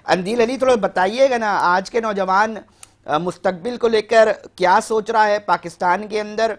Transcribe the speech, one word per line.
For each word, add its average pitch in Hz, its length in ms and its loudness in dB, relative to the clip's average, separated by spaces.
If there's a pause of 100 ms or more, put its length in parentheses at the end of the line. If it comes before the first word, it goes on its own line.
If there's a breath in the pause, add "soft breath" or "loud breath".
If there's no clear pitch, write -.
अंदील 185 340 0
अली, 247 160 0
थोड़ा 254 180 2
बताइएगा 214 640 0
ना, 220 120 -2
आज 180 400 0
के 233 120 -4
नौजवान, 202 560 0 (500 loud breath)
अ, 147 120 0
मुस्तकबिल 185 580 -4
को 233 100 -2
लेकर 220 440 4
क्या 185 480 0
सोच 220 320 -4
रहा 220 140 4
है 208 140 0
पाकिस्तान 185 680 -2
के 214 120 -4
अंदर, 214 400 -4